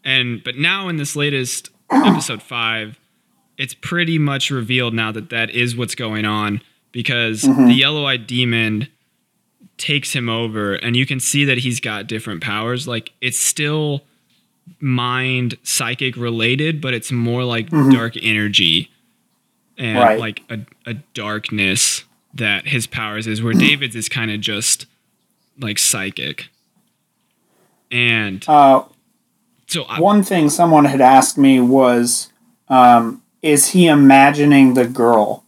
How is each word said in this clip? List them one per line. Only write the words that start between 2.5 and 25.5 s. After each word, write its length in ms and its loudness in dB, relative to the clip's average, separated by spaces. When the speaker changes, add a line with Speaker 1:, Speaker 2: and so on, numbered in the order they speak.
Speaker 1:
it's 180 -8
pretty 420 -4
much 320 -2
revealed 460 -2
now 160 -4
that 180 -12
that 220 -4
is 240 -2
what's 200 -6
going 300 -6
on 360 -4
because 520 -4
Speaker 2:
Mm-hmm. 240 4
Speaker 1:
the 60 8
yellow-eyed 540 0
demon 600 -2
takes 360 -8
him 160 -6
over, 460 -6
and 200 -6
you 100 -2
can 140 -8
see 260 -2
that 140 -2
he's 200 -6
got 280 -10
different 340 -12
powers. 460 -8
Like, 240 -10
it's 180 -4
still 640 -4
mind 840 -4
psychic 540 -6
related, 640 -2
but 120 -6
it's 180 -8
more 320 -2
like 260 -4
Speaker 2:
Mm-hmm. 220 4
Speaker 1:
dark 300 2
energy 680 0
and 220 -4
Speaker 2:
Right. 200 4
Speaker 1:
like 300 -10
a, 100 -10
a 80 -10
darkness 880 -4
that 340 -4
his 200 -4
powers 400 -8
is, 160 -4
where 100 -2
Speaker 2:
<clears throat> 140 4
Speaker 1:
David's 280 -2
is 140 -8
kinda 280 -6
just, 480 -6